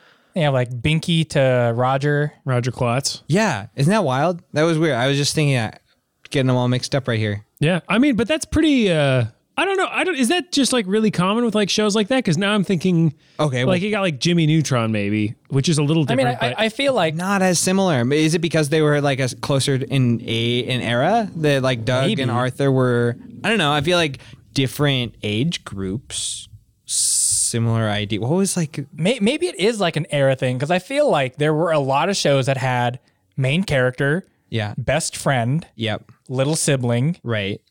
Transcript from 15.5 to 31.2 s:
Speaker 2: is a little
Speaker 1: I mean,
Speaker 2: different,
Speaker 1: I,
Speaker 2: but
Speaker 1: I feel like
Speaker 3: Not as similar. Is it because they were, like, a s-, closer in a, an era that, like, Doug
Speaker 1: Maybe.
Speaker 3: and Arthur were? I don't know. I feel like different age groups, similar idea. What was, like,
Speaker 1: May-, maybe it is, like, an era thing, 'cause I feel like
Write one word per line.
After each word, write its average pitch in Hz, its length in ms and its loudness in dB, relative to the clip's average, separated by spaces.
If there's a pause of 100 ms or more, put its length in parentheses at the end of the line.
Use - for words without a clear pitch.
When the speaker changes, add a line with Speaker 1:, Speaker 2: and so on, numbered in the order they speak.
Speaker 2:
is 160 100 2
a 151 60 2
little 156 240 2
Speaker 1:
I 233 80 0
mean, 262 100 2
Speaker 2:
different, 240 160 -2
Speaker 1:
I, 226 100 -2
Speaker 2:
but - 80 -6
Speaker 1:
I 220 100 2
feel 269 240 0
like 165 220 0
Speaker 3:
Not 190 260 0
as 185 180 2
similar. 180 540 2
Is 156 200 2
it 180 60 0
because 160 300 0
they 156 120 2
were, 147 200 2
like, 139 180 0
a 135 40 -2
s-, 123 120 -2
closer 139 400 0
in 123 500 0
a, 117 380 0
an 127 180 -2
era 156 540 0
that, 147 260 2
like, 127 220 0
Doug 127 240 0
Speaker 1:
Maybe. 160 140 -2
Speaker 3:
and 127 100 -2
Arthur 127 400 0
were? 120 460 2 (260)
I 185 60 0
don't 226 80 2
know. 147 160 2
I 147 80 0
feel 175 160 2
like 156 220 -2 (340)
different 135 680 0
age 113 440 -2
groups, - 840 -8 (380)
similar - 1040 0
idea. 104 320 -2
What 120 100 0
was, 185 260 0
like, 151 360 -4
Speaker 1:
May-, 190 260 -2
maybe 269 280 0
it - 120 -6
is, 214 200 0
like, 175 160 -2
an 160 140 -4
era 135 260 2
thing, 127 240 -2
'cause 147 120 -2
I 180 80 0
feel 277 300 0
like 139 280 0